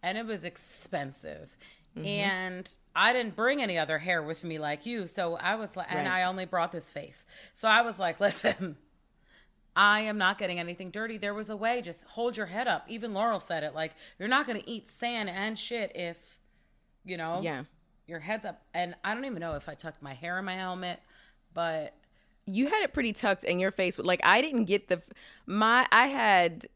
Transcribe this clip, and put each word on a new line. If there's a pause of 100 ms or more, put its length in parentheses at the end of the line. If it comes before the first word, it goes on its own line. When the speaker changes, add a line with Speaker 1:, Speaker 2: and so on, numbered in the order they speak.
Speaker 1:
and
it
was
expensive. (420)
Speaker 2:
Mm-hmm.
Speaker 1:
And (180)
I
didn't
bring
any
other
hair
with
me
like
you,
so
I
was
like,
and (100)
Speaker 2:
Right.
Speaker 1:
I
only
brought
this
face. (280)
So
I
was
like,
<laughs>
"Listen, (1000)
I
am
not
getting
anything
dirty."
There
was
a
way,
just
hold
your
head
up.
Even
Laurel
said
it,
like, (260)
"You're
not
gonna
eat
sand
and
shit
if, (680)
you
know,
Speaker 2:
Yeah. (440)
Speaker 1:
your
head's
up." (120)
And (100)
I
don't
even
know
if
I
tucked
my
hair
in
my
helmet, (540)
but (540)
Speaker 2:
You
had
it
pretty
tucked
in
your
face.
Like,
I
didn't
get
the,
f-, (380)
my,
I
had